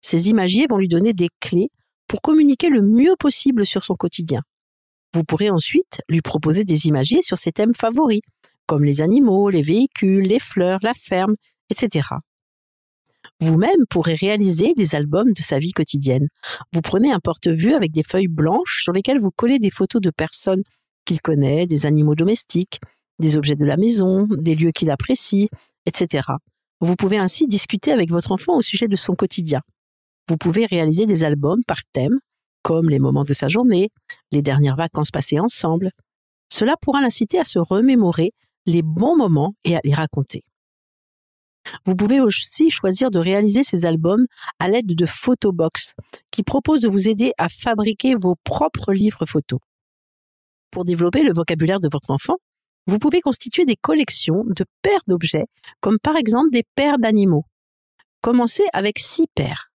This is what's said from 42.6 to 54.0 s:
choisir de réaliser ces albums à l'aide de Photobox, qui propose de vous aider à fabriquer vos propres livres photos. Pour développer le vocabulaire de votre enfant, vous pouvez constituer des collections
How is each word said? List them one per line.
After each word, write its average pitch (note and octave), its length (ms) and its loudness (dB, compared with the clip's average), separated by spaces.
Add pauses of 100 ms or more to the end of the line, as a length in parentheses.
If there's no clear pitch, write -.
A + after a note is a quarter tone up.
choisir G3 400 -2
de F#3 100 0
réaliser G3+ 440 2
ces F3 220 -2
albums E3+ 400 2 (340)
à F3+ 80 -2
l'aide G3+ 280 0
de E3 100 2
Photobox, F3 880 -2 (360)
qui - 140 -6
propose C#4 380 0
de A3+ 80 2
vous G3 180 0
aider A3+ 300 0
à F3 100 -2
fabriquer A3 680 -2
vos F3+ 280 0
propres - 480 -4
livres G3 340 0
photos. C#3 340 -4 (1120)
Pour F3+ 120 -6
développer F3 400 0
le B3 100 2
vocabulaire E3 460 0
de E3+ 100 -2
votre C#3+ 220 -6
enfant, C#3 240 -2 (500)
vous G3+ 140 0
pouvez E4+ 220 0
constituer C#4 420 -2
des B3 140 2
collections A#3 680 -2